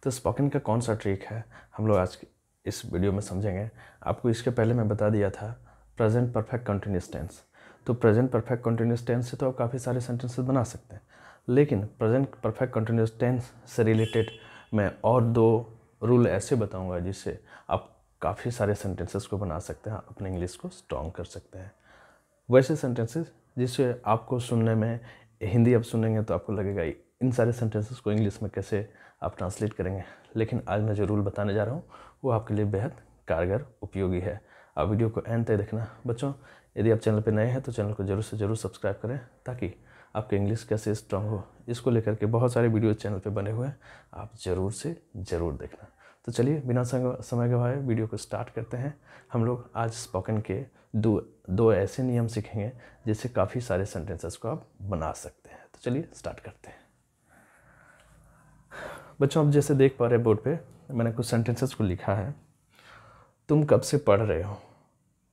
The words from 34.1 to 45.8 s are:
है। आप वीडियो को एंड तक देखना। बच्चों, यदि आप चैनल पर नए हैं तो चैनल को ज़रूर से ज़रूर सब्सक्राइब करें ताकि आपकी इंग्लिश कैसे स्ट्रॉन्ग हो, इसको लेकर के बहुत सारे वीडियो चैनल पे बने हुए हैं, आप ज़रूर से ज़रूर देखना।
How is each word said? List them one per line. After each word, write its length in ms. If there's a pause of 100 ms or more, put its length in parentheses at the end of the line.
है। 220 (360)
आप 100
वीडियो 220
को 180
एंड 180
तक 120
देखना। 300 (200)
बच्चों, 260 (440)
यदि 140
आप 80
चैनल 220
पर 100
नए 140
हैं 160
तो 100
चैनल 220
को 100
ज़रूर 200
से 140
ज़रूर 200
सब्सक्राइब 440
करें 180 (260)
ताकि 280 (420)
आपकी 200
इंग्लिश 280
कैसे 320
स्ट्रॉन्ग 340
हो, 140 (240)
इसको 220
लेकर 260
के 100
बहुत 280
सारे 140
वीडियो 260
चैनल 260
पे 100
बने 220
हुए 160
हैं, 120 (340)
आप 180 (140)
ज़रूर 260
से 300 (160)
ज़रूर 360
देखना। 340 (380)